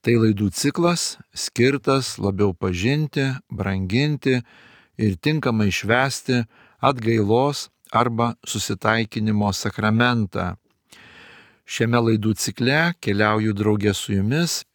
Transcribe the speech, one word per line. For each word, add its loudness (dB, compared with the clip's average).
Tai 2
laidų 2
ciklas, -2
skirtas 0
labiau 0
pažinti, -2
branginti -2
ir 0
tinkamai 0
švęsti 0
atgailos 0
arba 0
susitaikinimo -2
sakramentą. 0
Šiame 0
laidų 2
cikle 0
keliauju 2
drauge 2
su -2
jumis 0